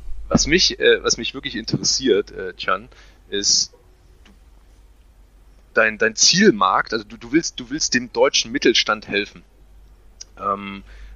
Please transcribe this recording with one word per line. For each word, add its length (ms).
was 200
mich, 320
äh, 240
was 140
mich 180
wirklich 200
interessiert, 760
äh, 220
Can, 360
ist 420
du, 80
dein, 240
dein 160
Zielmarkt, 760
also 120
du, 100
du 160
willst, 280
du 100
willst 240
dem 180
deutschen 400
Mittelstand 560
helfen. 360
Ähm, 400